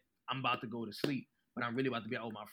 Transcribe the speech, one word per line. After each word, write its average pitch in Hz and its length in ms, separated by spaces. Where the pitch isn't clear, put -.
I'm 127 100
about 123 220
to 127 60
go 117 180
to 104 80
sleep, 135 340
but - 100
I'm 117 100
really 135 140
about 117 140
to 107 60
be 120 80
out 113 80
with 110 100
my 104 180